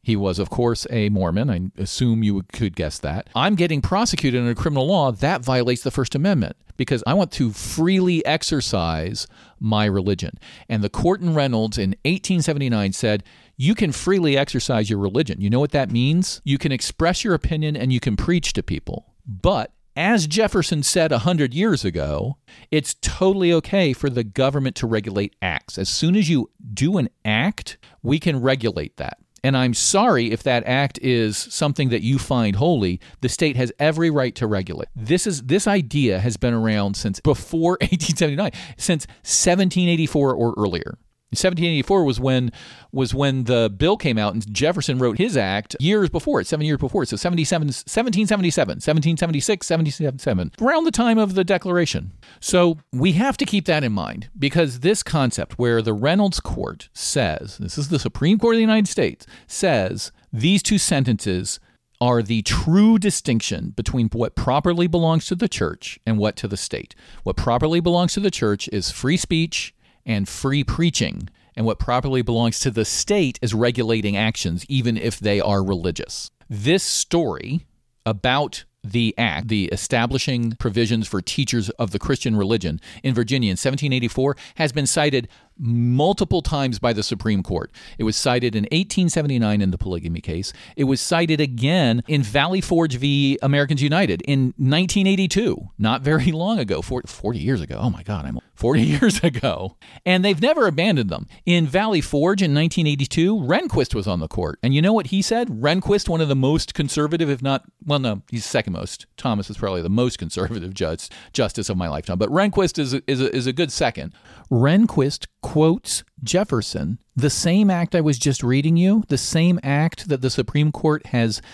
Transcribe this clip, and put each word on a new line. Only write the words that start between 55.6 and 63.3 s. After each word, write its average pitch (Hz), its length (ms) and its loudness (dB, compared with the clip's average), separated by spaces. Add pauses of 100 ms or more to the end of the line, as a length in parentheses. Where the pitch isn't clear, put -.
the 110 100 0
Reynolds 170 460 2
Court - 540 -8
says, - 680 -4
this - 180 -8
is 143 120 -4
the 165 100 0
Supreme 190 400 2
Court 233 160 4
of - 20 2
the 226 40 4
United 220 260 4
States, - 400 -2 (180)
says 117 640 -2 (220)
these 165 300 2
two 208 160 2
sentences 110 800 -2 (420)
are 120 220 2
the 110 180 -2
true 208 560 4
distinction 147 800 -2